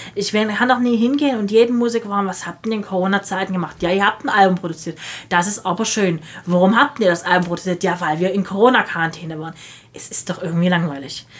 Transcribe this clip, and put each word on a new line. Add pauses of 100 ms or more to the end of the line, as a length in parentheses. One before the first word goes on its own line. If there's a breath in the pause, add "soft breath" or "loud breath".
(160 loud breath)
Ich
wenn,
kann
doch
nie
hingehen
und
jeden
Musiker
fragen,
"Was
habt
ihr
in
den
Corona-Zeiten
gemacht?"
"Ja,
ihr
habt
ein
Album
produziert." (300 loud breath)
"Das
ist
aber
schön." (260 loud breath)
"Warum
habt
ihr
das
Album
produziert?"
"Ja,
weil
wir
in
Corona-Quarantäne
waren." (400 loud breath)
Es
ist
doch
irgendwie
langweilig. (140 loud breath)